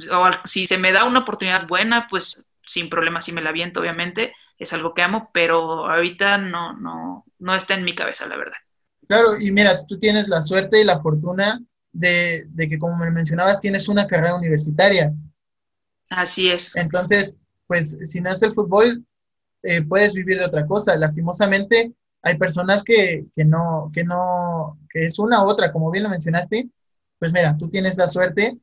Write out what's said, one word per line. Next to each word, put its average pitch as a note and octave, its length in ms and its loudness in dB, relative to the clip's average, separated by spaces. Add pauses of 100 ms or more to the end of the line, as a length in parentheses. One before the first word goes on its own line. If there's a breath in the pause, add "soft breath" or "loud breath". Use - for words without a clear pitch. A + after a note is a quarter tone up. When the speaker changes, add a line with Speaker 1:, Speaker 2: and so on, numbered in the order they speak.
(180)
Speaker 1:
o F3+ 60 4
al-, F3+ 200 2
si F#3+ 220 -2
se F#3 100 0
me F#3 160 2
da G3+ 120 4
una B3 160 2
oportunidad F#3+ 460 -2
buena, A3+ 440 0
pues - 360 -4 (180)
sin E3+ 260 -8
problema E3 300 -2
sí E3 120 -4
me E3 100 -6
la D#3 80 -2
aviento, E3+ 300 -6
obviamente, E3+ 540 -4 (240 soft breath)
es - 140 -10
algo D#3+ 220 -4
que F3 80 0
amo, G#3+ 300 -2
pero E3 580 0
ahorita F3+ 480 0
no, E3+ 360 -6
no, E3+ 500 -12 (140)
no F#3 160 -4
está F#3+ 200 -2
en F#3 100 -4
mi F3 100 -4
cabeza, - 320 -6
la - 100 -10
verdad. - 200 -10 (520)
Speaker 2:
Claro, G#3+ 320 4
y G3+ 100 0
mira, G3 360 4
tú G3 120 -10
tienes G#3 300 2
la E3 140 0
suerte F#3+ 380 4
y G#3+ 40 6
la E3 160 4
fortuna F3 600 -2 (320)
de, F3 560 0
de D#3+ 200 -4
que, D#3 100 -4
como E3+ 180 -2
me E3 140 -2
mencionabas, E3+ 500 2
tienes G3 280 -2
una G3+ 180 2
carrera F3 300 2
universitaria. D#3 760 2 (960)
Speaker 1:
Así F3+ 420 0
es. - 260 -2
Speaker 2:
Entonces, F#3 600 0 (300)
pues, E3 380 -2
si F3 160 -6
no F3+ 100 -2
es F#3+ 120 -4
el A3 120 2
fútbol, G#3+ 500 2 (580)
eh, E3+ 200 0
puedes F#3+ 300 2
vivir F#3 260 -2
de F3+ 60 0
otra D3+ 220 -2
cosa. G3 300 0
Lastimosamente, G3 960 0 (300)
hay E3+ 140 0
personas F3+ 480 0
que, F3+ 500 2
que D#3+ 100 2
no, D#3 480 2
que E3+ 120 -4
no, F3 760 -4 (100)
que D#3+ 160 -4
es E3 140 -4
una G#3+ 260 2
u G3 40 4
otra, G3+ 240 0
como D#3+ 180 -2
bien G3 140 -2
lo G#3 60 -2
mencionaste. F3+ 580 -2 (500)
Pues E3 140 -2
mira, D#3+ 260 2
tú E3 100 -6
tienes F#3 300 -2
la F3+ 100 4
suerte F3+ 540 0